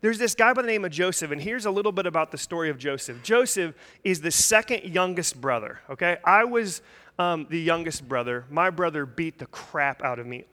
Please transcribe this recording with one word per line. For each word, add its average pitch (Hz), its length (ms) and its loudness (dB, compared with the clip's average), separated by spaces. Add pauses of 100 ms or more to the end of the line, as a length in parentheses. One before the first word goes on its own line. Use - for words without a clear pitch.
there's 220 160 2
this 226 160 0
guy 226 180 6
by 254 80 2
the 240 80 -2
name 214 160 0
of 170 80 -4
Joseph, 165 380 -2
and 147 100 -4
here's 220 240 -6
a 214 60 0
little 202 220 0
bit 185 120 -2
about 160 260 0
the 151 80 -10
story 165 300 -4
of 147 80 -4
Joseph. 127 460 -6
Joseph 202 520 2 (300)
is 185 160 2
the 160 100 -2
second 220 540 2
youngest 175 560 -2
brother, 120 480 -4
okay? 175 340 -2
I 202 220 8
was, 233 380 -2 (360)
um, 170 300 0
the 156 100 -4
youngest 165 480 -2
brother. 123 440 -2
My 170 180 2
brother 160 380 -2
beat 160 320 -6
the 131 80 -12
crap - 580 -4
out 123 140 -2
of 120 80 -12
me 123 260 -12